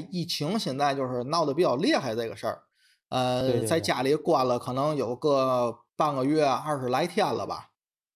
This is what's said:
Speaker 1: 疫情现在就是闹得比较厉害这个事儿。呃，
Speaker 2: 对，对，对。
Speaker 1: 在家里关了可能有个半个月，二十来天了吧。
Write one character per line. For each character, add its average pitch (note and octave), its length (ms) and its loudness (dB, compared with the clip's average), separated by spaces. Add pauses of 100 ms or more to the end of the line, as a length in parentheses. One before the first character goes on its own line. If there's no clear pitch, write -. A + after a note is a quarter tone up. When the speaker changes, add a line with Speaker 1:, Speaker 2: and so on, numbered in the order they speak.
(120)
Speaker 1:
疫 F3 140 -4
情 F3 340 -4
现 C3+ 180 -4
在 C#3+ 160 2
就 C3+ 140 -2
是 B2 180 -4
闹 D#3+ 200 0
得 C#3 80 0
比 E3+ 100 2
较 B2+ 140 2
厉 A#3+ 180 2
害 C3+ 180 -2
这 A#2 140 -4
个 G#2 80 -8
事 A#2 120 -6
儿。 - 160 -6 (460)
呃， B2+ 340 0
Speaker 2:
对， C3 80 2
对， A#2+ 100 2
对。 A2 60 -4
Speaker 1:
在 E3 120 2
家 C#3 220 0
里 C3 120 2
关 D3 320 2
了 B2 140 2
可 B2 140 -6
能 D3 220 0
有 A#2+ 200 -2
个 C3 640 2 (160)
半 D3+ 180 0
个 C3 120 0
月， D3+ 200 4
二 C#3+ 340 0
十 B2+ 100 -4
来 C#3 180 0
天 F#3+ 180 0
了 A2 220 -4
吧。 - 220 -10 (460)